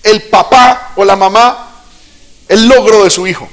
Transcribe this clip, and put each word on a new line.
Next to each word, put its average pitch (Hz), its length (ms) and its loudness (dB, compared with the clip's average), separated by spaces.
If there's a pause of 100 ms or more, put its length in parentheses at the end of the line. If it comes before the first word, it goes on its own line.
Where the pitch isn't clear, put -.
el 208 200 0
papá 247 720 0
o 196 80 0
la 196 120 0
mamá 220 680 -2 (640)
el 220 180 0
logro 220 380 2
de 180 60 0
su 180 160 -6
hijo? 160 260 -10